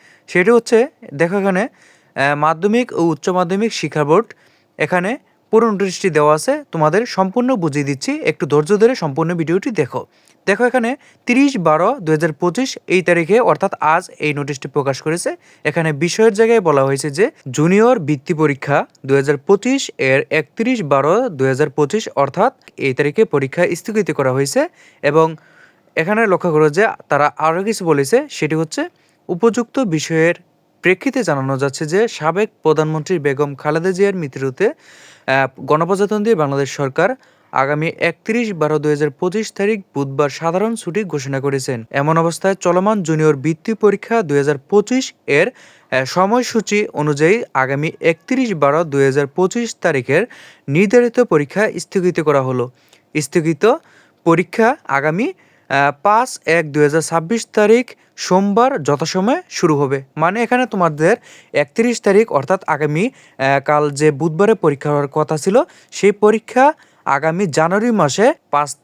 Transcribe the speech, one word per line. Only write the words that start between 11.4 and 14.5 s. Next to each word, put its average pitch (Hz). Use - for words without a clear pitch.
বারো 165
দুই 156
হাজার 156
পঁচিশ 175
এই 175
তারিখে 170
অর্থাৎ -
আজ 165
এই 151
নোটিশটি 143